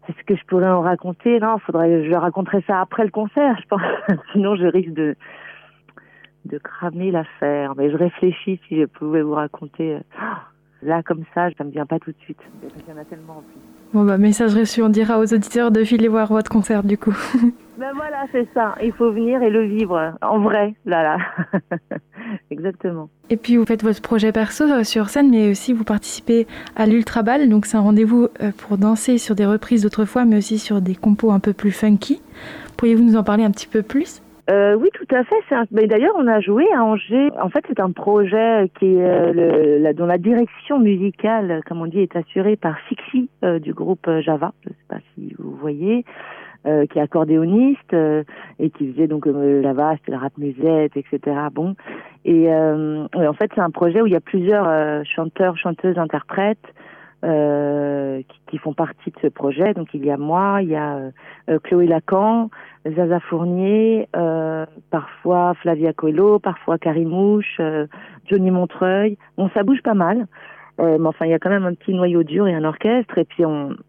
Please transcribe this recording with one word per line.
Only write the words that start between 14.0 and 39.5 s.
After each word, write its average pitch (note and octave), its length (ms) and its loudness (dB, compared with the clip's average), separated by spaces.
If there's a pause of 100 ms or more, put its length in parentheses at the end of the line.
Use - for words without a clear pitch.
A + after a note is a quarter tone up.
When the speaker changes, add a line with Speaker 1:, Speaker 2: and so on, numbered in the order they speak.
Speaker 2:
bah, G3+ 140 4
message G#3 380 4
reçu, A3+ 260 0
on A3 80 4
dira A3 300 2
aux A3 140 2
auditeurs A#3 380 2
de A3 120 4
filer A3 260 2
voir A3 240 2
votre A3 180 0
concert, G#3 320 2
du G3+ 140 0
coup. G3+ 180 -2 (180)
<laughs> A#3+ 200 4 (220)
Speaker 1:
Ben C4 200 -10
voilà, C#4+ 360 -8
c'est A#3+ 220 -2
ça. A3 300 0
Il A3+ 80 0
faut A#3 200 0
venir A#3 300 0
et A#3 80 2
le A3 160 2
vivre F3+ 560 -2
en G#3+ 180 0
vrai, G#3 360 0 (100)
là, E3+ 160 0
là. D#3 160 0 (540)
<laughs> - 260 -10 (540)
Exactement. E3 580 -8 (220)
Speaker 2:
Et A#3 60 2
puis, A#3+ 200 2
vous A3+ 80 4
faites A3 180 -2
votre G#3+ 180 0
projet A3 300 0
perso, A3 340 -2
euh, C4+ 180 2
sur G#3+ 260 -2
scène, C#4+ 220 4
mais A3 180 4
aussi G3+ 240 -2
vous A3+ 100 -2
participez A3+ 600 0 (300)
à A3 100 0
l'Ultra A3+ 380 2
Bal. B3+ 260 4
Donc, G#3+ 160 4
c'est - 100 -4
un G#3+ 60 4
rendez-vous, A3 460 4 (160)
euh, G#3 120 -2
pour - 220 -4
danser A3 400 2
sur A3+ 160 -2
des G3+ 140 2
reprises G#3+ 340 2
d'autrefois, G#3+ 440 0
mais A3 120 6
aussi G#3+ 220 -2
sur G#3 220 -2
des F#3 120 -2
compos G#3 380 2
un G3 80 4
peu G#3 140 0
plus G3+ 180 -2
funky. G#3 500 0 (560)
Pourriez-vous A#3 260 4
nous A3+ 140 6
en A3 60 2
parler G#3 200 2
un G#3+ 80 2
petit - 160 -6
peu A3 140 0
plus ? C4+ 400 -4 (300)
Speaker 1:
Euh, G3+ 240 4
oui, C4 180 4
tout - 220 -4
à B3 80 2
fait. G#4 120 0 (140)
C'est C#4 60 0
un, A#3+ 160 0
mais G#3+ 160 2
d'ailleurs, A#3 280 2
on C#4+ 120 2
a A3 140 4
joué G#3 320 2
à B3 100 2
Angers. A3 480 2 (100)
En F#3 80 -2
fait, D4 180 -2
c'est C4+ 120 -4
un F#3 120 0
projet G#3 840 2
qui - 80 0
est, F#3 180 4
euh, F3+ 300 2
le, D#3 460 4